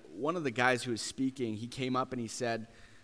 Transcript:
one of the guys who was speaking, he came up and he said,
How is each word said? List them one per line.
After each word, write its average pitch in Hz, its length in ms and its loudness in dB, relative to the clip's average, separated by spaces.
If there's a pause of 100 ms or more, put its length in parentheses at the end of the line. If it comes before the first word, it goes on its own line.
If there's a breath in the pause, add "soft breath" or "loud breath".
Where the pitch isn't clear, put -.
(160)
one 147 200 0
of 170 80 -2
the 131 80 2
guys 123 320 6
who 123 80 0
was 107 100 -2
speaking, 127 540 0
he 110 100 -6
came 127 300 -2
up 127 160 0
and 127 80 -4
he 113 80 -4
said, 113 400 -2 (360 loud breath)